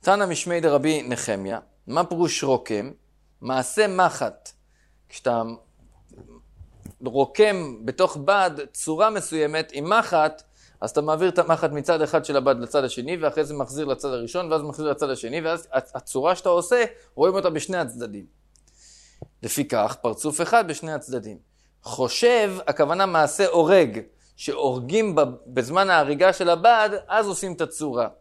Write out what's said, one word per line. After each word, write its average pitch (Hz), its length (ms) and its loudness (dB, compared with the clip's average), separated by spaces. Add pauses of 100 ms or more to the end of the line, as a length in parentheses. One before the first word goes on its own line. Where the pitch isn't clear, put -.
תנא 202 260 4
משמי 170 340 -2
דרבי 151 420 2
נחמיה, 110 560 -6 (280)
מה 156 180 0
פירוש 170 400 -2
רוקם? 110 460 -2 (500)
מעשה 131 460 0
מחט. 180 640 -2 (580)
כשאתה 120 340 -2 (1600)
רוקם 139 800 2
בתוך 165 320 0
בד 185 340 2 (220)
צורה 165 380 0
מסוימת 156 600 -2
עם 165 260 0
מחט, 156 440 0 (380)
אז 110 100 -6
אתה 151 100 0
מעביר 156 280 0
את 180 100 0
המחט 165 320 2
מצד 151 320 0
אחד 151 220 0
של 143 120 0
הבד 135 240 4
לצד 131 240 0
השני, 127 320 -6
ואחרי 151 280 0
זה 147 100 -10
מחזיר 139 300 -6
לצד 139 240 -4
הראשון, 135 440 -4
ואז 156 100 0
מחזיר 151 280 -6
לצד 139 200 -2
השני, 127 300 -6
ואז 165 320 -6
הצ-, 131 220 -2
הצורה 139 420 -2
שאתה 190 120 -4
עושה, 175 360 2 (300)
רואים 175 200 2
אותה 185 160 0
בשני 156 260 -6
הצדדים. 120 500 -8 (1160)
לפיכך, 117 600 -2
פרצוף 147 380 -4
אחד 196 280 2
בשני 156 240 -8
הצדדים. 117 460 -10 (440)
חושב, 208 680 2 (140)
הכוונה 160 400 2
מעשה 165 400 2
הורג, 165 540 4 (360)
שהורגים 139 800 -2
ב-, 156 80 4 (240)
בזמן 131 440 0
ההריגה 156 420 4
של 185 160 0
הבד, 208 420 4 (180)
אז 208 180 2
עושים 190 260 -6
את 170 80 -6
הצורה. 135 480 -2 (120)